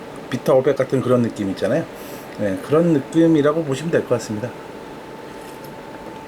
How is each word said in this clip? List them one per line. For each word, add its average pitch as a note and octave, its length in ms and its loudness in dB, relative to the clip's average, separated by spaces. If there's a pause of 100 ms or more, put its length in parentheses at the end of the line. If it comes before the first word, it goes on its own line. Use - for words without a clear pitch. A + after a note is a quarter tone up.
(320)
비타 - 240 2
오백 C3 200 4
같은 C3 240 0
그런 B2 220 4
느낌 G#2+ 300 0
있잖아요. A2+ 340 0 (560)
예, G2 240 0
그런 E3 280 6
느낌이라고 D#3 720 4
보시면 C#3+ 260 -4
될 C#3 100 4
것 - 140 0
같습니다. A2 340 -4 (1800)